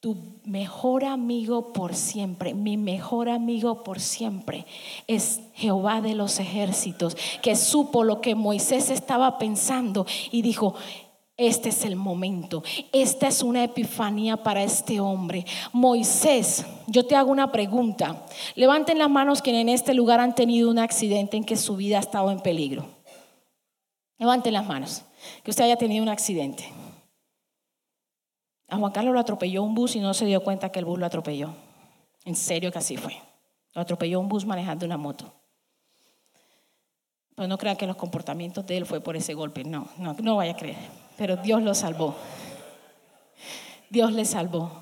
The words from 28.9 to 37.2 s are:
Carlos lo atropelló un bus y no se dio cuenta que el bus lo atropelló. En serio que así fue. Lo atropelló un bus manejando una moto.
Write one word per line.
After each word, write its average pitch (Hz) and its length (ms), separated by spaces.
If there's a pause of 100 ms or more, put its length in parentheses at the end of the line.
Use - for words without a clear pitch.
Carlos 226 240
lo 247 60
atropelló 202 420
un 214 140
bus 240 180
y 226 60
no 196 120
se 196 120
dio 196 180
cuenta 190 300
que 185 80
el 175 40
bus 170 140
lo 180 80
atropelló. 156 480 (680)
En 175 100
serio 175 380
que 175 60
así 143 180
fue. - 200 (580)
Lo 170 80
atropelló 175 360
un 185 100
bus 196 160
manejando 180 400
una 170 120
moto. 147 360 (2000)